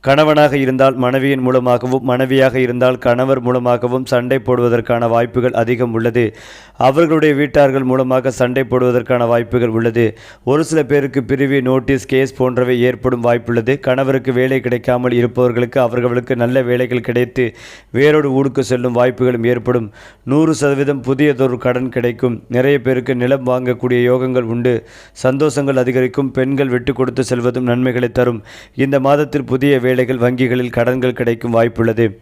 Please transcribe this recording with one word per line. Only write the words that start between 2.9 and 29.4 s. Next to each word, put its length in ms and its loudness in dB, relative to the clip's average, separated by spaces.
கணவர் 400 2
மூலமாகவும் 680 0
சண்டை 260 0
போடுவதற்கான 680 0
வாய்ப்புகள் 480 0
அதிகம் 360 -2
உள்ளது. 280 0
அவர்களுடைய 520 2
வீட்டார்கள் 500 2
மூலமாக 500 0
சண்டை 320 0
போடுவதற்கான 600 2
வாய்ப்புகள் 460 0
உள்ளது. 280 0
ஒரு 180 2
சில 100 0
பேருக்கு 380 0
பிரிவு 400 0
நோட்டீஸ், 420 0
கேஸ் 280 0
போன்றவை 360 0
ஏற்படும் 380 -4
வாய்ப்புள்ளது. 480 0
கணவருக்கு 520 0
வேலை 260 0
கிடைக்காமல் 540 -2
இருப்பவர்களுக்கு 680 0
அவர்களுக்கு 580 -2
நல்ல 260 0
வேலைகள் 380 -2
கிடைத்து 380 0
வேரோடு 320 4
ஊருக்கு 300 0
செல்லும் 300 -2
வாய்ப்புகளும் 540 0
ஏற்படும். 360 -2
நூறு 280 2
சதவீதம் 460 0
புதியதொரு 580 0
கடன் 300 -2
கிடைக்கும். 420 -2
நிறைய 280 2
பேருக்கு 380 -2
நிலம் 260 0
வாங்கக்கூடிய 520 0
யோகங்கள் 420 0
உண்டு. 220 0
சந்தோஷங்கள் 580 0
அதிகரிக்கும். 540 -2
பெண்கள் 380 -2
விட்டு 180 -2
கொடுத்து 380 -2
செல்வதும் 420 -2
நன்மைகளை 380 -2
தரும். 200 -2
இந்த 100 -2
மாதத்தில் 440 0